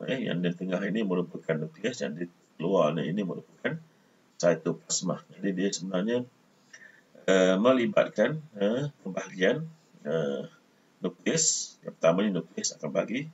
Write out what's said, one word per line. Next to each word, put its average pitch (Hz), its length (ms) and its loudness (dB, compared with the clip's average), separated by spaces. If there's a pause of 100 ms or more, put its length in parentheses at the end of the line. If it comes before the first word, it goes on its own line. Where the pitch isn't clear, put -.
eh, - 240 -2
yang 87 160 -2
di 87 80 -2
tengah 92 240 -4
ini 101 240 -2
merupakan 90 560 -2
nukleus, 95 480 -6
yang - 80 -6
di 87 160 -8 (320)
luar 82 320 2
ni 73 160 -2
ini 98 160 -2
merupakan - 560 -8 (560)
cytoplasma. - 960 -2
Jadi 101 140 -4 (100)
dia 98 160 0
sebenarnya, 95 480 -2 (1040)
eh, 92 320 6
melibatkan, 120 800 4 (240)
eh, 127 400 0
pembahagian, 95 640 -2 (400)
eh, 73 400 -2 (580)
nukleus. - 800 0
Yang - 160 -14
pertama 90 240 4
ni 107 80 0
nukleus - 480 -4
akan 78 80 -6
bahagi, 123 460 -4